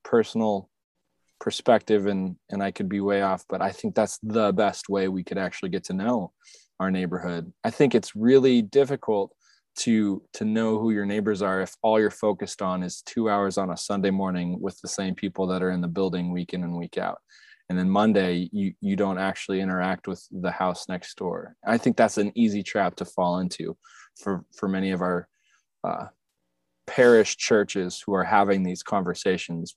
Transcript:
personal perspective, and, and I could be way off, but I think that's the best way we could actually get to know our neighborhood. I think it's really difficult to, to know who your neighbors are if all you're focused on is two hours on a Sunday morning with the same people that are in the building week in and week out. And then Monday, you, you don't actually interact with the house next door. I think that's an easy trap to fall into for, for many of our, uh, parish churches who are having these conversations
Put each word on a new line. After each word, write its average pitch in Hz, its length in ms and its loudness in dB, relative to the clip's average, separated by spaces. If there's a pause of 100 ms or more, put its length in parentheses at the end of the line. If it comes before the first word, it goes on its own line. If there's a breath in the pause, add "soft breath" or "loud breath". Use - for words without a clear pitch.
personal 110 640 0 (720)
perspective, 107 640 2
and, 95 300 -2 (120)
and 101 140 -4
I 98 80 -2
could 98 160 -6
be 101 140 -2
way 98 220 2
off, 95 260 -2
but 92 120 -2
I - 100 -2
think 107 220 -6
that's - 300 0
the 107 300 2
best 101 340 0
way 98 220 0
we 92 140 -4
could - 140 -6
actually 95 320 -6
get 90 160 -4
to 92 80 -8
know 101 380 -2 (480 soft breath)
our 95 100 -2
neighborhood. 90 640 -4 (120)
I 117 80 -2
think 135 220 4
it's - 220 0
really 127 460 6
difficult 113 720 0 (400)
to, 107 480 2 (120)
to - 100 -6
know 110 360 0
who 113 120 2
your 104 140 0
neighbors 101 360 0
are 95 200 0
if - 200 -6
all 110 180 4
you're 107 100 4
focused 104 520 -4
on 92 220 -2
is 87 200 -8
two 110 260 -2
hours 101 280 0
on 95 120 -2
a 85 80 -6
Sunday 98 320 -2
morning 90 500 -2
with 92 220 -8
the 90 60 -12
same 92 280 -4
people 95 320 -4
that 90 160 -2
are 92 80 0
in 90 100 -2
the 87 60 -2
building 90 440 -2
week 87 220 -6
in 92 100 -4
and 87 140 -6
week 87 200 -8
out. 90 220 -6 (500 soft breath)
And 90 100 -2
then 92 100 2
Monday, 95 640 2
you, 98 300 -2
you 98 160 0
don't 98 200 0
actually 95 440 -4
interact 92 480 -2
with - 200 -10
the 92 220 -6
house 90 380 -4
next 90 260 -10
door. 90 400 -8 (100)
I 117 120 2
think 117 180 0
that's 113 220 2
an 104 180 0
easy 104 280 2
trap 92 340 -2
to 92 80 -8
fall 90 340 -2
into 90 380 -6 (440 soft breath)
for, 92 220 -4 (100)
for - 140 -6
many 95 240 -2
of 90 100 -2
our, 90 280 -2 (560)
uh, - 220 -4 (800)
parish 120 520 8
churches 98 680 0
who 101 80 -2
are 92 120 2
having 101 380 4
these 92 200 -4
conversations 90 920 -2